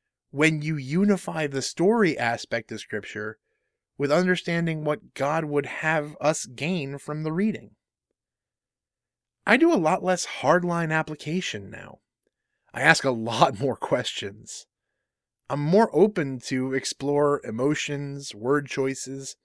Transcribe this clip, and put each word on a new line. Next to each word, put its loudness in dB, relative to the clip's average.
when 2
you -2
unify 0
the -4
story 2
aspect -4
of -8
Scripture -8
with 0
understanding 2
what -4
God 0
would 0
have -2
us 0
gain -4
from -6
the -2
reading. -2
I 6
do 6
a 4
lot 2
less 0
hardline 2
application -4
now. -16
I -6
ask 6
a 2
lot 2
<laughs> -
more 0
questions. -6
I'm -2
more 4
open 2
to -2
explore 0
emotions, -4
word 0
choices, -6